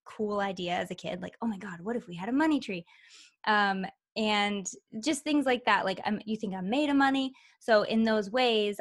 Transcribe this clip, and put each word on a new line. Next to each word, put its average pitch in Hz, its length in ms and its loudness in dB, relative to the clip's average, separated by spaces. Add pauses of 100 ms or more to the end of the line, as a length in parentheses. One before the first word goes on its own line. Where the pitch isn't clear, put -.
cool 208 340 -4
idea 185 360 -4
as 185 140 -4
a 180 60 -10
kid. 180 260 -8
Like, 180 200 -12
"Oh 233 60 -4
my 208 100 -4
God, 185 240 -12
what 220 140 -4
if - 120 -8
we 175 80 -12
had 185 140 -8
a 247 40 -2
money 302 260 2
tree?" 185 260 -8 (600)
Um, 202 400 2 (320)
and 208 480 0 (380)
just 294 200 -2
things 294 220 2
like 254 200 0
that. 190 200 4
Like, 185 200 -2
"I'm, 208 200 -2
you 214 120 -4
think 196 180 -6
I'm 185 140 -4
made 285 200 2
of 277 60 4
money?" 269 380 2 (320)
So 214 160 6
in 220 220 2
those 214 260 2
ways, 214 520 2